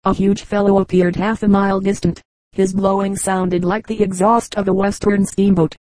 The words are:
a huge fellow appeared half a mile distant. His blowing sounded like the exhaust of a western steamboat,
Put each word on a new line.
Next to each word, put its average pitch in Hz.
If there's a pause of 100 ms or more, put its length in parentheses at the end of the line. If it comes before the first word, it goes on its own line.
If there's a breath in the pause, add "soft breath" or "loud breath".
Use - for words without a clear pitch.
a 190
huge 196
fellow 202
appeared 180
half 214
a 208
mile 196
distant. 196 (300)
His 190
blowing 196
sounded 185
like 202
the 220
exhaust 202
of 196
a 190
western 196
steamboat, 190 (120)